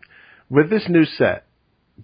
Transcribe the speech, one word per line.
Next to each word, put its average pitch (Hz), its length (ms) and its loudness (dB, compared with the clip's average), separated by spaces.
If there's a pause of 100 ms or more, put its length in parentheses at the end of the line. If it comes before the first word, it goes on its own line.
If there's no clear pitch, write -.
(500)
With 147 200 2
this 214 180 -2
new 170 180 2
set, 98 400 -4 (580)